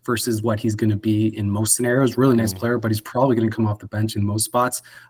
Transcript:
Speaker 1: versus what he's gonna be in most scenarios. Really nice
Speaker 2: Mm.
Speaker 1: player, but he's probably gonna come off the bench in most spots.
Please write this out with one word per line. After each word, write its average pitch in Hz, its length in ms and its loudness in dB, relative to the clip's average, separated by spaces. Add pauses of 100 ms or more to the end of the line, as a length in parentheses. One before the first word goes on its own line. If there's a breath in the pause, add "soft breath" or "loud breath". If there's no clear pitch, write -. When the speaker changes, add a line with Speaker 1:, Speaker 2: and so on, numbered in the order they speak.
Speaker 1:
versus 113 380 -2
what 110 160 0
he's 110 160 -2
gonna 107 220 0
be 107 400 0
in 101 120 -2
most 104 280 0
scenarios. 123 420 2
Really 131 160 6
nice 113 180 2
Speaker 2:
Mm. 95 60 -10
Speaker 1:
player, 120 200 0
but 113 120 -2
he's 107 100 0
probably 127 360 0
gonna 113 120 2
come 110 200 0
off 104 100 -4
the - 80 -18
bench 107 300 -4
in 104 80 0
most 104 200 -2
spots. - 380 -2 (280 loud breath)